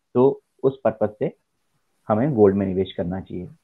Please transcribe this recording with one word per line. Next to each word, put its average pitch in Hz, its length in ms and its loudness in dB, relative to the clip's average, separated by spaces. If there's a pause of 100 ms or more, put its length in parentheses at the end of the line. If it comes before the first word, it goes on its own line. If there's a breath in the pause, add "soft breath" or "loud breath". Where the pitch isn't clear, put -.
(140)
तो 127 280 2 (220)
उस 135 200 -2
पर्पस 107 260 -2 (100)
से 143 140 -6 (760)
हमें 120 260 0
गोल्ड 101 220 6
में 98 120 -2
निवेश 92 240 -4
करना 87 280 -6
चाहिए 87 280 -12 (160)